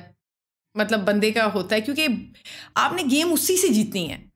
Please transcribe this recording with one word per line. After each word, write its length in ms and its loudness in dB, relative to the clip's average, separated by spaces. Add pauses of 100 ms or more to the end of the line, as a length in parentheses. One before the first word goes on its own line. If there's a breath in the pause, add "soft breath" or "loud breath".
(760)
मतलब 220 0
बंदे 320 2
का 120 2
होता 320 0
है, 60 2
क्योंकि 520 -2 (440 loud breath)
आपने 260 0
गेम 280 2
उसी 260 2
से 120 2
जीतनी 360 0
है। 200 -10 (100)